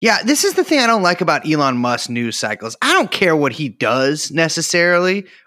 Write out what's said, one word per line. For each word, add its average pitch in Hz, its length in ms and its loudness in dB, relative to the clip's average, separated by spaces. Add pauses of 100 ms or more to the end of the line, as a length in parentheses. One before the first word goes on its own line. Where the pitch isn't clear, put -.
Yeah, 214 220 2
this 277 200 2
is 392 120 0
the 370 100 2
thing 302 140 2
I 247 80 2
don't 226 160 2
like 175 180 2
about 156 260 0
Elon 147 300 2
Musk 123 320 -2
news 120 300 -4
cycles. 110 420 -6
I 285 140 0
don't 302 160 0
care 170 260 2
what 143 160 0
he 147 160 -6
does 131 640 -2
necessarily, 175 960 0 (200)